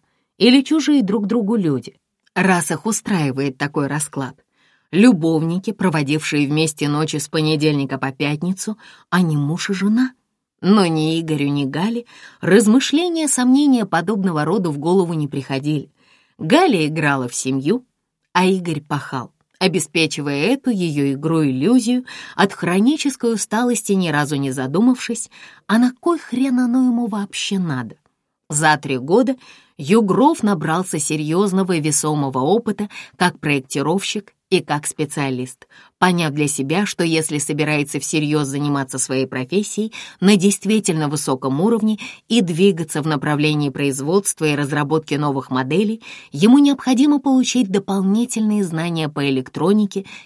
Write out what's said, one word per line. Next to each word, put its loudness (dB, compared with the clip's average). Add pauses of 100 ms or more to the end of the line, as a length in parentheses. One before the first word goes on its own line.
(380)
или 6
чужие 2
друг -2
другу 0
люди, -2 (340)
раз 2
их -6
устраивает -2
такой -4
расклад? -6 (480)
Любовники, 2
проводившие -2
вместе -2
ночи -2
с -6
понедельника 0
по -4
пятницу, -4 (340)
а 2
не 0
муж -2
и -2
жена. 0 (480)
Но 4
ни 0
Игорю, -2
ни -2
Гале -4 (360)
размышления, 4
сомнения 4
подобного 0
рода 0
в -4
голову 2
не -2
приходили. -4 (460)
Галя 2
играла 0
в -10
семью, -2 (480)
а 2
Игорь 0
пахал, -8 (280)
обеспечивая -2
эту 0
её 0
игру 0
иллюзию 2 (300)
от 2
хронической 0
усталости, -2
ни 0
разу 0
не -2
задумавшись, 0 (380)
а 2
на 2
кой 0
хрен -2
оно 2
ему 0
вообще -4
надо. -4 (540)
За 4
три -4
года 2 (420)
Югров 2
набрался -2
серьёзного 0
и 0
весомого -2
опыта 0 (260)
как -2
проектировщик -4 (160)
и 2
как -4
специалист, -6 (320)
поняв 2
для 0
себя, -2
что -4
если 0
собирается -2
всерьёз -2
заниматься -4
своей -2
профессией -4 (260)
на 4
действительно 0
высоком -2
уровне 2 (300)
и 4
двигаться 0
в -2
направлении 0
производства -2
и 2
разработки -2
новых -4
моделей, 0 (300)
ему 6
необходимо 4
получить 2
дополнительные 0
знания -4
по -2
электронике 0 (200)